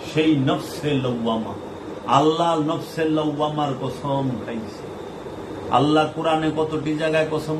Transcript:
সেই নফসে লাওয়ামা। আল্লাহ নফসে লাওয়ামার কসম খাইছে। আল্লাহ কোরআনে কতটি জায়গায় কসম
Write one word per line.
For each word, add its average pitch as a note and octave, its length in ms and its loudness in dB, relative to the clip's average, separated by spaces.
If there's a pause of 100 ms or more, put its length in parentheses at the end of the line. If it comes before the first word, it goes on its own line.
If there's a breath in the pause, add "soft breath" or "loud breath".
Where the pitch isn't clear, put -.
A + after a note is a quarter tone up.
(140)
সেই D#3 220 4
নফসে D3 580 0
লাওয়ামা। A2+ 600 0 (520)
আল্লাহ D#3 540 4
নফসে D#3+ 440 -2
লাওয়ামার D3+ 680 0 (100)
কসম C#3 460 -2 (180)
খাইছে। A2+ 400 -8 (840)
আল্লাহ D3+ 440 4
কোরআনে D#3 420 2
কতটি D#3 380 0
জায়গায় D#3 360 2
কসম D#3 300 -2